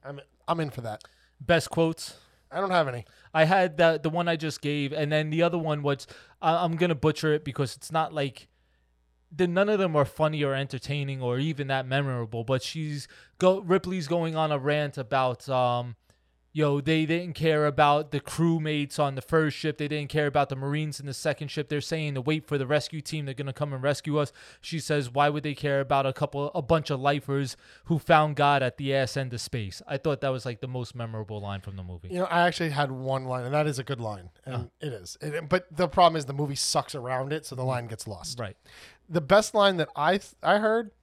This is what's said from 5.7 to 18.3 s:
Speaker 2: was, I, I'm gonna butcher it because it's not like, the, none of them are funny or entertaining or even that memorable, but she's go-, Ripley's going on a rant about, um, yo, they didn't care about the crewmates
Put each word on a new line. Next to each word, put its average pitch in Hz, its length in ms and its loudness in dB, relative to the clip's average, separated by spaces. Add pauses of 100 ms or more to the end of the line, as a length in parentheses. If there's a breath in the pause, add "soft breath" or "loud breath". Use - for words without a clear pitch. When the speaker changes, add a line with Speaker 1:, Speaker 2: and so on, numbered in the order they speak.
Speaker 2:
was, 143 240 -2 (360 loud breath)
I, 170 220 4
I'm 165 120 0
gonna 170 180 4
butcher 151 380 2
it 151 120 0
because 139 320 -4
it's - 140 -16
not 160 220 -2
like, 143 360 -6 (840)
the, 175 140 2
none 190 220 2
of 214 80 2
them 175 180 2
are 143 80 6
funny 156 400 0
or 135 100 0
entertaining 135 680 -6
or 123 160 0
even 143 300 -2
that 135 180 -2
memorable, 123 580 -2
but 131 180 0
she's 151 460 -8 (300 loud breath)
go-, 185 220 4
Ripley's 180 460 0
going 165 300 0
on 156 160 2
a 143 60 0
rant 147 400 0
about, 127 500 -2
um, 123 480 0 (580)
yo, 143 280 2
they 160 240 2
didn't 170 260 -2
care 151 320 2
about 147 460 4
the 143 100 -2
crewmates 156 800 0